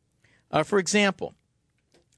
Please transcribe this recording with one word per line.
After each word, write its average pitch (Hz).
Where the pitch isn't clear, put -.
Uh, 151
for 202
example, 196